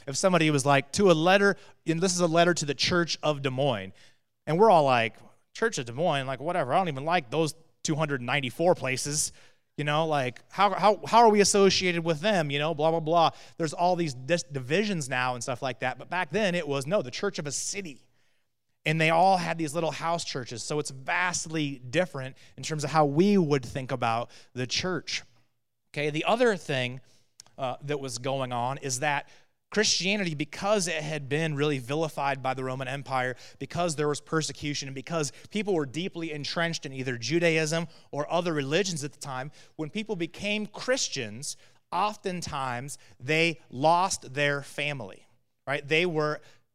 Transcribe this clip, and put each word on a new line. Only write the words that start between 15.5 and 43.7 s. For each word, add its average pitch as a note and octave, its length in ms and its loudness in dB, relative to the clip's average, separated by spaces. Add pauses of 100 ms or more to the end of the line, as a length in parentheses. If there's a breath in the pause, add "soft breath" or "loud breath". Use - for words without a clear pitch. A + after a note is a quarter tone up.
like B2+ 180 -6
that, B2+ 180 -4
but B2 120 -16
back F3 220 -4
then F#3 240 0
it F3 100 -2
was, C#3 220 -4
no, G3 140 0
the B2 100 -8
church - 280 -6
of D3+ 80 -8
a C#3+ 40 -6
city, F3 540 -10 (800)
and D#3 160 2
they D#3+ 80 4
all F3+ 260 4
had E3+ 220 -2
these D#3 160 -4
little E3 180 -2
house E3 320 -4
churches, A#2+ 400 -8
so D3+ 160 -2
it's D3 120 -6
vastly D#3 960 -2
different C#3 480 -4 (180 soft breath)
in C3+ 80 -14
terms D3+ 220 -4
of C#3 60 -6
how D#3 120 6
we F3 340 6
would C#3+ 280 4
think C3 260 -8
about A#2 400 -2 (220 loud breath)
the B2+ 120 -4
church. - 580 -4 (680)
Okay, D3 160 -2
the D#3 140 -4
other A3+ 320 4
thing, C3 460 -4 (560 soft breath)
uh, B2+ 260 -4
that C#3+ 160 -4
was C3 180 -8
going C3 360 -4
on B2 240 -2
is C3+ 240 -6
that C#3+ 260 -2 (440 soft breath)
Christianity, G3 640 0
because F#3+ 520 -2
it D#3+ 140 -4
had D3+ 260 -6
been D#3 280 0
really C#3+ 240 0
vilified C#3 640 -4
by C3 100 -2
the C3 100 -6
Roman C3 240 -6
Empire, C3 480 -4 (220 loud breath)
because E3 380 -4
there D3 120 -2
was D3 140 -2
persecution, D3 640 -4
and C3+ 60 -12
because C#3+ 380 -4 (180 loud breath)
people G#3 240 -2
were D#3 140 0
deeply E3 440 -6
entrenched D#3+ 540 -4
in C3+ 80 -10
either C3 240 -4
Judaism D#3+ 680 0 (240 soft breath)
or D3 200 -6
other E3+ 220 0
religions D3+ 500 -2
at C#3+ 100 -10
the - 60 -20
time, C#3 320 -10 (240 soft breath)
when D#3 140 -6
people G#3+ 260 -6
became G3 520 -4
Christians, C3+ 920 -4 (340 soft breath)
oftentimes E3 1080 -4 (200 soft breath)
they D#3+ 400 2 (120)